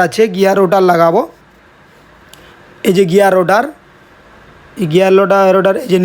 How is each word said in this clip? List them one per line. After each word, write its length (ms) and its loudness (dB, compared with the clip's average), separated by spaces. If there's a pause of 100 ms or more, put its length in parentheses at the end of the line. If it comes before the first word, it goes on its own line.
আছে, 160 -4 (140)
গিয়ার 260 0
রোটার 280 0
লাগাবো। 300 0 (1700)
এই 80 0
যে 160 2
গিয়ার 260 2
রোটার, 260 0 (1160)
এই 100 -2
গিয়ার 260 2
রোটার, 260 0 (120)
রোটার 280 0
এই 80 -12
যে 120 2